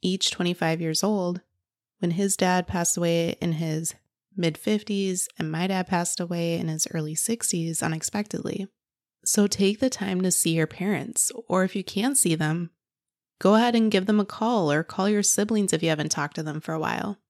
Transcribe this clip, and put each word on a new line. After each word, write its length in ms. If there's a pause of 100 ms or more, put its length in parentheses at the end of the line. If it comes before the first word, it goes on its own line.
each 300
twenty-five 500
years 220
old, 380 (580)
when 120
his 240
dad 320
passed 300
away 440
in 120
his 420 (400)
mid-fifties 920 (100)
and 120
my 140
dad 220
passed 320
away 400
in 80
his 240
early 240
sixties 680
unexpectedly. 840 (580)
So 220
take 320
the 100
time 320
to 100
see 200
your 160
parents, 640 (160)
or 160
if 120
you 80
can't 340
see 180
them, 340 (680)
go 160
ahead 200
and 160
give 140
them 140
a 60
call 460
or 120
call 260
your 140
siblings 500
if 80
you 80
haven't 220
talked 240
to 80
them 180
for 120
a 60
while. 380 (120)